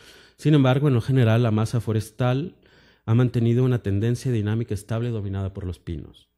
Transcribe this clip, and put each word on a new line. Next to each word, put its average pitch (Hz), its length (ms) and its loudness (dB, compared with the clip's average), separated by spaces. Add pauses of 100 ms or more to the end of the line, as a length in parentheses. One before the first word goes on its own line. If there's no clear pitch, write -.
(380)
Sin 151 160 0
embargo, 139 360 4
en 131 60 4
lo 113 60 2
general, 120 420 2
la 113 80 0
masa 110 280 0
forestal 123 760 -4 (500)
ha 113 80 0
mantenido 120 500 2
una 123 200 0
tendencia 117 480 -2
dinámica 110 420 -2
estable 113 380 -6
dominada 98 420 -6
por 92 120 -10
los 87 140 -8
pinos. - 580 -12